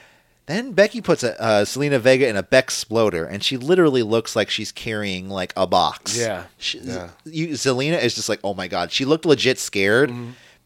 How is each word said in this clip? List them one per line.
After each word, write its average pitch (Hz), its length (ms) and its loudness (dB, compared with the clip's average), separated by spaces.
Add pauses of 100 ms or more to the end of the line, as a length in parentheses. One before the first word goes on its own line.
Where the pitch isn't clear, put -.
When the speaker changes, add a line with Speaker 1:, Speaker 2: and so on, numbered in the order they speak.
(460)
Speaker 1:
Then 233 240 -6
Becky 208 300 2
puts 160 240 0
a, 117 180 -4
uh, 107 220 4
Zelina 139 340 0
Vega 131 300 4
in 107 80 0
a 95 80 -2
Bex - 400 2
Sploder, 101 440 2
and 101 140 -8
she 135 140 -2
literally 139 480 2
looks 113 320 -2
like 104 120 0
she's - 220 -6
carrying, 101 580 -6
like, 95 280 -6
a 95 100 2
box. 90 500 0
Speaker 2:
Yeah. 107 280 -2 (140)
Speaker 1:
She, - 200 -6
Speaker 2:
Yeah. 90 300 -10 (160)
Speaker 1:
you, 160 240 -6
Zelina 143 520 0
is 117 140 0
just 110 140 -6
like, 107 160 -2
"Oh 98 100 -4
my 92 140 -8
God." 87 240 -4
She 135 120 -2
looked 160 220 0
legit 131 320 4
scared 107 520 2
Speaker 2:
Mm-hmm. 120 200 -10 (360)